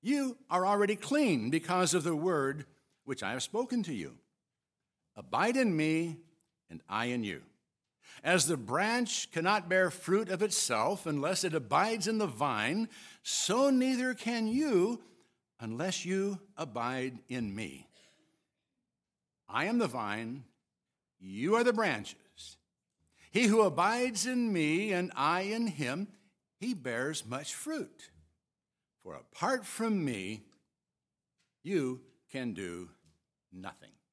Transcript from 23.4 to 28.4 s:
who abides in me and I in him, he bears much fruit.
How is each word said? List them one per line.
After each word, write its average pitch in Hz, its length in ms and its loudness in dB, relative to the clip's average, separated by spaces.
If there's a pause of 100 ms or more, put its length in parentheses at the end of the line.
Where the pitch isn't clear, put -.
who 220 180 6
abides 208 640 2
in 247 260 0
me 175 400 2
and 180 240 0
I 160 260 2
in 220 260 -2
him, 151 400 -4 (520)
he 240 140 -4
bears 131 520 -4
much 131 280 -8
fruit. - 560 -8 (960)